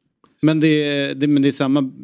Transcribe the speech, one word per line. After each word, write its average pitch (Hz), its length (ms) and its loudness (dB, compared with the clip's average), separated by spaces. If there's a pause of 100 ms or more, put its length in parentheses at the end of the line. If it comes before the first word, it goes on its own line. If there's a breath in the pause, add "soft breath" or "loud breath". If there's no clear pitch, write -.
(420)
Men 156 180 2
det 156 80 2
är, 143 480 -2
det, 139 120 -2
men 147 140 2
det 139 60 2
är 143 40 2
samma 139 300 0 (220)